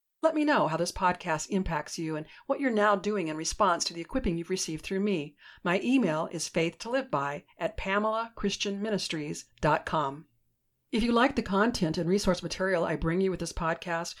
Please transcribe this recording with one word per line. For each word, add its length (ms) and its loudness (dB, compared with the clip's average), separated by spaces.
Let 120 4
me 100 2
know 220 4
how 100 0
this 160 -2
podcast 580 -2
impacts 480 -2
you 180 -4
and 100 -6
what 120 0
you're 140 0
now 240 4
doing 320 -2
in 80 -4
response 480 2
to 100 -6
the 60 -8
equipping 380 -2
you've 120 -8
received 340 -4
through 160 -2
me. 360 0
My 220 2
email 480 2
is 160 -6
faith 320 0
to 100 -10
live 220 -2
by 320 -2
at 180 -4
pamela 580 0
christian 480 -4
ministries 640 -4
dot 260 2
com. 400 -2
If 100 2
you 80 2
like 260 4
the 60 2
content 540 2
and 120 0
resource 340 2
material 420 0
I 120 0
bring 260 0
you 80 2
with 100 -4
this 120 -6
podcast, 680 -4